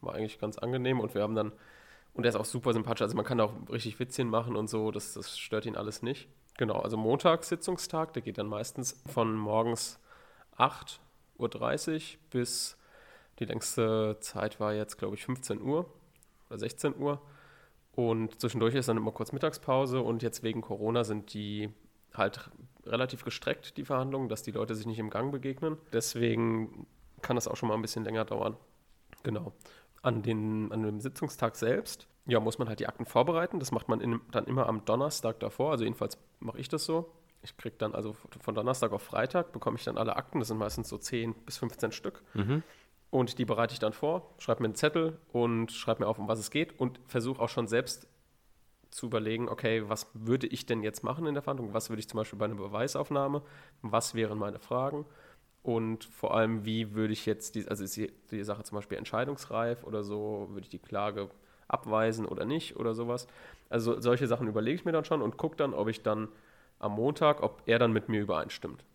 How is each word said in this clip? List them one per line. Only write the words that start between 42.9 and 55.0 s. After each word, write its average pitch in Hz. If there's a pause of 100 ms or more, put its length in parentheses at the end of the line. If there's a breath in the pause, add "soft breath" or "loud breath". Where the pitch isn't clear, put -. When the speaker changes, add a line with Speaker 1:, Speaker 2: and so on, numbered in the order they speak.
Speaker 1:
Und 123
die 127
bereite 117
ich -
dann 107
vor, 165
schreibe 117
mir 110
einen 104
Zettel 160 (140)
und 117
schreibe -
mir 98
auf, 113
um 104
was 113
es 104
geht 160
und 127
versuche 127
auch 117
schon 117
selbst 117 (840)
zu -
überlegen, 113
okay, 113
was 107
würde 113
ich -
denn 117
jetzt 107
machen 151
in 151
der 143
Verhandlung? 127
Was -
würde 110
ich 107
zum -
Beispiel 110
bei 107
einer 110
Beweisaufnahme? 139 (400 loud breath)
Was 113
wären 107
meine 104
Fragen? 139 (580 loud breath)